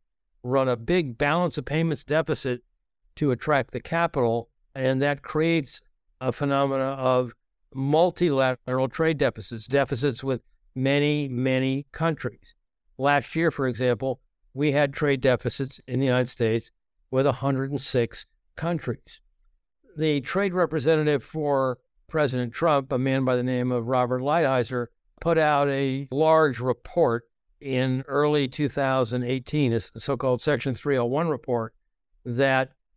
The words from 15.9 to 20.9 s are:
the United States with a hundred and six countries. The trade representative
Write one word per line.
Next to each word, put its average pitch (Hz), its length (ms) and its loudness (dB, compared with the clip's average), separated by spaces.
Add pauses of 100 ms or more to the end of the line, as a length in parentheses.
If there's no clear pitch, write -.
the 135 60 2
United 123 240 2
States 113 420 -2 (400)
with 131 160 2
a 139 40 2
hundred 135 400 -2
and 143 100 -4
six - 440 -2 (300)
countries. - 640 -6 (760)
The 151 260 0
trade 190 320 -2
representative 156 720 2